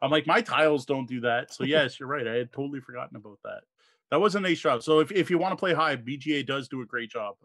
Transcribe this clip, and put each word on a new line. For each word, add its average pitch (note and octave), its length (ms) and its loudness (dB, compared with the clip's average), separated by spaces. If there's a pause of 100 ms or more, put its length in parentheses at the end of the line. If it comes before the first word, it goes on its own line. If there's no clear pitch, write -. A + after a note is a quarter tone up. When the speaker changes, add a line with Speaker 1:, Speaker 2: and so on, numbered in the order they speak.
Speaker 1:
I'm C3+ 100 2
like, D#3 140 2
"My G3+ 160 4
tiles D3 440 2
don't C3+ 220 -2
do B2 140 -6
that." A#2+ 320 0
So - 100 -8
Speaker 2:
<laughs> - 0 -
Speaker 1:
yes, C#3 360 2
you're C3 100 -10
right. C3+ 180 -4
I A2+ 80 -4
had A#2+ 160 -2
totally C#3 300 -6
forgotten B2+ 360 -14
about G#2 260 -20
that. - 200 -12 (460)
That C#3+ 120 2
was G3+ 140 4
a G3+ 40 0
nice F3+ 200 0
job. B2+ 240 2
So D#3 160 6
if, D#3 120 4
if F3 180 0
you F3 80 2
wanna F3+ 200 0
play F3+ 160 0
Hive, D3 320 0
B C#3 120 -6
G D3 200 -4
A C#3 60 -2
does C3+ 240 -4
do C3 140 -8
a A#2 60 -10
great A#2 240 -6
job G2+ 320 -6